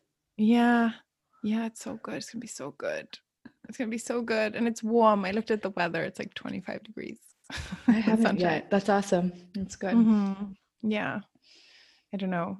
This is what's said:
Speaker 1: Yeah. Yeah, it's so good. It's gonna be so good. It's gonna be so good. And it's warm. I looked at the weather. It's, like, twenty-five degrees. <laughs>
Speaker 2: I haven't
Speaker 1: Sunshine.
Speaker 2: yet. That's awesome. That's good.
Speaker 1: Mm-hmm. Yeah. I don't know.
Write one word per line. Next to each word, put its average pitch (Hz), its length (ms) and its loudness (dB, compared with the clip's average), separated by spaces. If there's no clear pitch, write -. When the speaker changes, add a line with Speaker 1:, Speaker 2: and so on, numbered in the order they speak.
Speaker 1:
Yeah. 233 540 4
Yeah, 220 240 -2
it's 226 160 -12
so - 200 -10
good. 226 120 -8
It's - 160 -10
gonna 233 100 -12
be - 80 -12
so 135 240 -12
good. - 460 -8
It's 220 100 -12
gonna 220 120 -4
be 226 80 -6
so 240 240 -4
good. 220 340 -2
And 240 100 0
it's 226 160 -4
warm. 220 420 4
I 185 60 -2
looked 220 220 -2
at 214 100 0
the 196 80 -4
weather. 170 320 -2
It's, - 160 -6
like, - 160 -10
twenty-five - 480 -10
degrees. - 380 -14
<laughs> - 360 -10
Speaker 2:
I 247 60 6
haven't 220 340 4
Speaker 1:
Sunshine. 196 140 2
Speaker 2:
yet. 165 300 0
That's 196 180 2
awesome. 196 440 2
That's 190 220 -8
good. 196 180 -2
Speaker 1:
Mm-hmm. 208 580 4
Yeah. 208 320 -4
I 202 40 -8
don't 190 140 -4
know. 185 300 -4